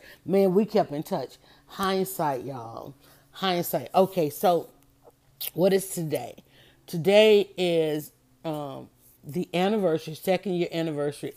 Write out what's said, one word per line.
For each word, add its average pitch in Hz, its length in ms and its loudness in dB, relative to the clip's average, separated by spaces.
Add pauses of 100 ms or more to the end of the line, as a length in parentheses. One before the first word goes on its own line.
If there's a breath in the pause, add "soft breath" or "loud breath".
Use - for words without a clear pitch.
(240 loud breath)
man, 190 300 4
we 214 100 6
kept 190 280 0
in 147 100 -4
touch. 151 340 -6 (300 soft breath)
Hindsight, 185 800 -2
y'all. 131 500 -12 (380 soft breath)
Hindsight. 175 640 -2
Okay, 185 360 2
so 175 400 0 (840)
what 185 200 2
is 190 180 0
today? 139 460 -6 (500 soft breath)
Today 202 720 6
is, 160 540 0 (320)
um, 143 440 -8 (360)
the 156 280 -6
anniversary, 175 640 0
second 180 400 -2
year 170 180 -2
anniversary 147 640 -4